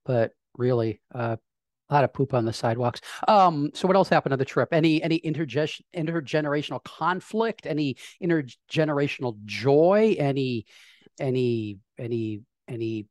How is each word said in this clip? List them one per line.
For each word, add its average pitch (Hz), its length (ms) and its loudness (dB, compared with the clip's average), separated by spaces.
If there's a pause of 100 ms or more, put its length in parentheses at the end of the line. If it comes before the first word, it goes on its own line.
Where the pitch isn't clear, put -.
but 117 280 0 (260)
really, 117 420 0 (140)
uh, 117 220 -4 (540)
a 143 40 -2
lot 143 100 6
of 120 100 0
poop 135 200 -2
on 120 120 2
the 113 80 -2
sidewalks. 120 480 -2 (260)
Um, 170 480 4
so - 120 -2
what 185 80 4
else 190 140 4
happened 147 240 2
on 127 60 0
the 135 60 2
trip? - 260 -2
Any, 160 320 2
any 165 160 0
interge-, 151 640 -4 (140)
intergenerational 151 880 -4
conflict? 214 840 -4
Any 147 300 -2 (260)
intergenerational 143 1120 -2 (100)
joy? 156 720 4
Any, 131 480 -2 (540)
any, 120 580 -2 (220)
any, 113 420 -6 (260)
any 113 440 -6